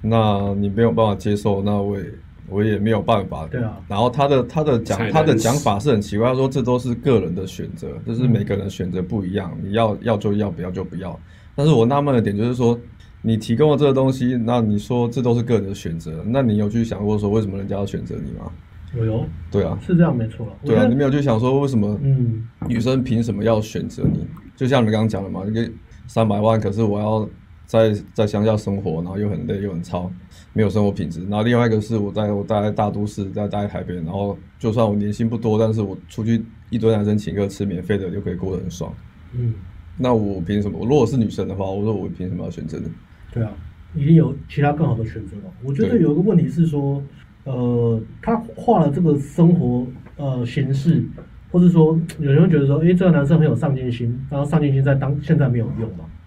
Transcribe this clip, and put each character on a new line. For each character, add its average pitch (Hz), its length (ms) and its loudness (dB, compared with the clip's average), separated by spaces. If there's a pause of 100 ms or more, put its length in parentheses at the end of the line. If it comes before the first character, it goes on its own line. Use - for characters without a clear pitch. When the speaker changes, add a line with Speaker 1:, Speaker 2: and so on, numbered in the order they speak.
Speaker 1:
那 107 520 2
你 101 140 0
没 101 140 0
有 117 80 4
办 113 160 2
法 101 80 0
接 104 220 -2
受， 101 260 0
那 104 180 0
我 101 160 -2
也， 95 80 -8 (440)
我 101 160 0
也 107 120 2
没 104 140 0
有 107 100 2
办 101 240 0
法。” 80 220 -8
Speaker 2:
对 120 160 -6
啊。 110 240 -6
Speaker 1:
然 101 100 -6
后 120 140 2
他 139 160 0
的， 139 160 2
他 156 220 -2
的 139 160 2
讲， 101 180 -4
Speaker 3:
菜 113 60 -2
单 107 80 -2
Speaker 1:
他 156 100 4
的 151 140 4
讲 113 180 2
法 107 240 0
是 143 140 2
很 101 100 2
奇 101 160 -4
怪， 117 100 2
他 127 60 2
说 135 140 0
这 131 120 -2
都 123 160 2
是 123 160 -2
个 120 280 2
人 82 120 -4
的 92 140 -6
选 - 300 -10
择， - 100 -12 (180)
就 113 80 -6
是 123 140 0
每 107 160 4
个 101 140 -2
人 98 120 -4
选 92 220 -6
择 92 100 -4
不 98 240 -4
一 92 100 -6
样， 90 280 -4
Speaker 2:
嗯。 95 60 -8
Speaker 1:
你 98 60 -4
要， 110 280 2
要 110 140 0
就 104 160 -2
要， 104 180 0
不 85 100 -10
要 90 120 -6
就 92 100 -6
不 87 140 -10
要。 87 200 -10 (380)
但 143 100 0
是 156 80 6
我 113 140 6
纳 143 160 2
闷 143 100 0
的 120 80 4
点 101 160 -2
就 104 60 -2
是 123 120 0
说， 120 220 2 (480)
你 113 120 0
提 117 180 -2
供 151 160 4
的 143 60 4
这 147 100 2
个 135 60 4
东 131 200 2
西， 127 240 0
那 120 240 0
你 104 160 2
说 120 320 -2
这 120 140 -4
都 120 100 2
是 120 100 2
个 120 120 0
人 98 140 0
的 98 40 -6
选 82 240 -6
择， 80 300 -10
那 131 160 2
你 110 140 2
有 104 120 2
去 117 160 0
想 107 200 -4
过 104 120 2
说 101 140 0
为 110 100 4
什 101 80 -2
么 95 80 -6
人 98 120 -8
家 98 80 -2
要 101 100 -2
选 - 180 -6
择 - 120 -8
你 65 160 -8
吗？ - 180 -12 (460)
Speaker 2:
有， 113 100 -2
有。 110 200 -2 (220)
Speaker 1:
对 101 140 0
啊。 92 180 -2
Speaker 2:
是 180 160 0
这 170 60 6
样 139 140 4
没 113 100 -2
错 113 200 -10
啦。 - 60 -14 (120)
Speaker 1:
对 113 100 2
啊， 107 40 6
Speaker 2:
我 104 40 6
觉 - 0 -
得 104 60 6
Speaker 1:
你 117 80 4
没 143 80 2
有 135 60 2
去 143 120 2
想 120 160 2
说 131 220 2
为 143 80 0
什 127 100 0
么 104 240 0
Speaker 2:
嗯。 123 460 0 (180)
Speaker 1:
女 117 140 0
生 127 240 2
凭 117 180 0
什 113 100 -2
么 101 120 -2
要 110 160 4
选 95 280 -6
择 - 140 -8 (100)
你？ - 140 -4 (300)
就 131 100 -2
像 127 160 4
你 107 80 2
刚 107 40 2
刚 110 140 2
讲 98 140 -2
的 95 80 -8
嘛， 92 160 -6
一 107 60 -4
个 113 180 -2 (380)
三 113 180 2
百 104 140 0
万， 110 200 4
可 104 120 -2
是 113 100 0
我 101 160 0
要 107 300 -2 (440)
在， 113 180 6 (220)
在 110 140 0
乡 104 180 0
下 110 100 4
生 101 220 -2
活， 90 200 -4
然 85 100 -4
后 95 100 -8
又 104 140 -2
很 87 160 -6
累 98 160 -4
又 101 100 -6
很 85 100 -6
操， 90 280 -6 (420)
没 107 100 2
有 101 60 4
生 104 160 2
活 101 80 2
品 87 160 -4
质。 85 140 -8
然 98 100 -6
后 107 100 0
另 120 160 4
外 120 80 4
一 110 40 2
个 107 100 2
是 110 160 -4
我 101 160 -2
在， 104 180 -2
我 101 140 -2
待 104 160 0
在 107 100 0
大 104 200 0
都 104 160 -4
市， 101 240 -6
在， 104 180 -4
待 101 140 -4
在 104 40 -4
台 90 160 -8
北， 87 120 -8
然 82 140 -8
后 98 280 -4 (220)
就 113 120 -2
算 113 160 2
我 104 80 0
年 104 160 0
薪 113 160 -2
不 113 120 -2
多， 110 200 0
但 110 140 2
是 110 80 0
我 95 160 -4 (100)
出 - 160 -8
去 113 220 0 (240)
一 120 80 -4
堆 113 180 4
男 104 80 0
生 104 140 2
请 - 180 -4
客 98 140 0
吃 101 160 -6
免 87 180 -4
费 101 140 -2
的， 95 140 -4
就 92 100 -6
可 90 100 -6
以 90 40 -4
过 92 200 -6
得 85 80 -6
很 - 80 -8
爽。 - 220 -10 (420)
Speaker 2:
嗯。 120 200 -2 (420)
Speaker 1:
那 123 160 0
我 101 300 0
凭 101 180 0
什 101 100 -2
么？ 87 120 -8
如 123 120 2
果 127 120 6
是 135 100 -2
女 110 140 2
生 95 180 -6
的 98 60 -6
话， 98 100 -4
我 95 180 -4
说 110 120 0
我 95 160 -6
凭 90 180 -8
什 92 60 -6
么 92 100 -8
要 92 60 -8
选 - 160 -10
这 71 120 -8
个？ - 60 -8 (480)
Speaker 2:
对 120 100 -2
啊， 110 80 -4 (440)
已 143 100 -2
经 165 120 8
有 139 200 4 (140)
其 - 100 -4
他 143 100 4
更 151 160 0
好 117 80 0
的 110 120 -4
选 104 180 -10
择 98 140 -14
了。 101 60 -14 (200)
我 139 80 -6
觉 143 160 0
得 247 80 2
有 151 160 4
一 - 20 2
个 160 60 2
问 196 160 4
题 160 120 4
是 165 180 2
说， 139 360 -2 (400)
Speaker 1:
对。 131 120 -6
Speaker 2:
呃， 120 440 2 (220)
他 226 160 0 (180)
画 208 260 2
了 147 100 4
这 180 100 -2
个 147 180 4
生 170 360 4
活， 123 320 0 (320)
呃， 131 260 -4
形 131 300 -2
式， 135 280 2 (480)
或 175 80 2
是 180 120 8
说 160 280 6 (200)
有 139 120 0
人 151 120 8
会 196 80 6
觉 151 80 6
得 139 80 4
说， 139 140 4
诶， 175 120 6
这 185 140 4
个 175 40 6
男 143 160 4
生 165 120 4
很 156 80 6
有 120 100 2
上 135 180 0
进 127 160 -2
心， 117 240 -2 (140)
然 143 100 -4
后 143 80 0
上 156 140 2
进 143 140 2
心 135 100 2
在 139 100 4
当， 131 280 0
现 160 160 2
在 131 100 2
没 120 100 2
有 110 60 0 (160)
用 110 160 -4
嘛。 80 80 -14 (220)